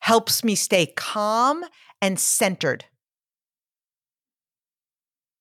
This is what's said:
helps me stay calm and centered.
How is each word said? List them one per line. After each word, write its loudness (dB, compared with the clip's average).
helps 2
me 2
stay 2
calm -2
and 0
centered. -2